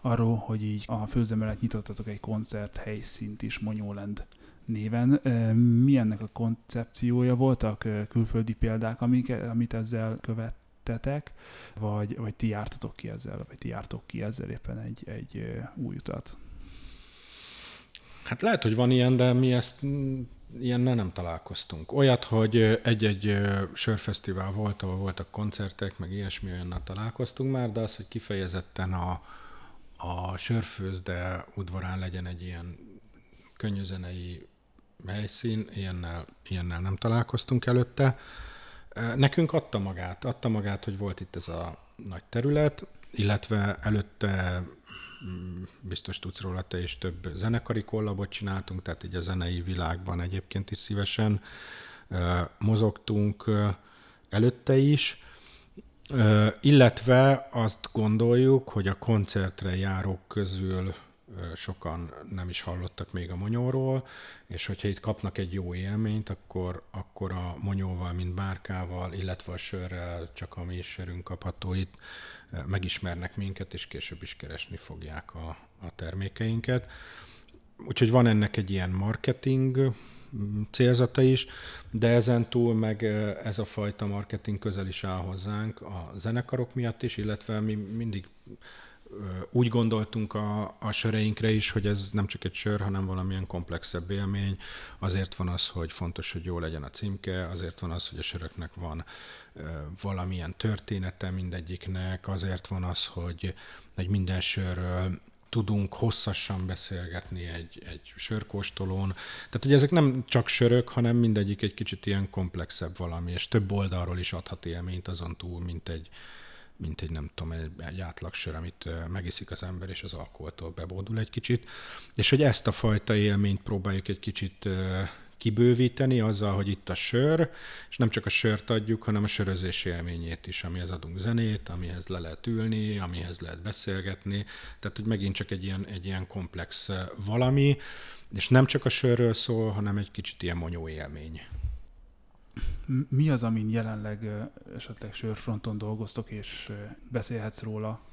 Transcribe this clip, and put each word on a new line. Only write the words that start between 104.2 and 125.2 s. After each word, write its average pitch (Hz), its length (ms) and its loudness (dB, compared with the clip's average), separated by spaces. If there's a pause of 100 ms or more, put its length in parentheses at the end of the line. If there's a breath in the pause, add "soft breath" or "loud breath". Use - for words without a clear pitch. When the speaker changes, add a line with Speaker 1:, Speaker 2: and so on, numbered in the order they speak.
Speaker 2:
sörről 90 800 0 (300)
tudunk 104 460 0
hosszasan 98 720 0
beszélgetni 90 800 -6
egy, 85 400 -10
egy 82 300 -14
sörkóstolón. 98 960 -4 (240 loud breath)
Tehát, - 280 -6
hogy 139 80 8
ezek 143 180 8
nem 135 360 6
csak - 220 4
sörök, 120 400 6
hanem 117 280 4
mindegyik 107 460 4
egy 104 120 0
kicsit - 320 -6
ilyen 98 240 2
komplexebb 90 640 -4
valami, 85 360 -4
és 87 160 -2
több 98 240 2
oldalról 90 460 0
is 87 140 -4
adhat - 340 -8
élményt 87 420 -6
azon 85 280 -6
túl, 87 240 -8
mint 87 280 -8
egy, 80 200 -8 (680 loud breath)
mint 80 240 -6
egy, 78 100 -6
nem 78 240 -6
tudom, 80 180 -6
egy, 80 260 -6
egy 87 220 -10
átlag 85 340 -10
sör, - 200 -8
amit, 82 320 -10
ö, 82 200 -6
megiszik 90 440 -6
az 92 120 -8
ember, 92 260 -8
és 92 140 -8
az 85 100 -10
alkoholtól 82 580 -10
bebódul 92 480 -6
egy 110 120 -2
kicsit. - 380 0 (460 loud breath)
És - 160 4
hogy 139 120 6
ezt 135 240 6
a 107 60 2
fajta 107 420 2
élményt 101 480 4
próbáljuk 95 460 -2
egy 98 120 -2
kicsit, - 440 -6
ö, 92 380 0 (360 loud breath)